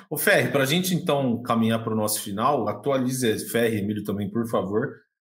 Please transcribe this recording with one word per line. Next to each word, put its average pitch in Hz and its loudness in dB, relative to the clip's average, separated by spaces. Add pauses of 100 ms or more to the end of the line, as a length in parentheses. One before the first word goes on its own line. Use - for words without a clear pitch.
Ô, 151 -6
Ferri, 143 4
pra 131 2
gente, 180 0
então, 139 0
caminhar 113 2
pro 110 -2
nosso 107 0
final, 113 0
atualize, 127 0
Ferri, 113 2
Emílio 104 -2
também, 101 -4
por 117 -4
favor, 107 -2 (300)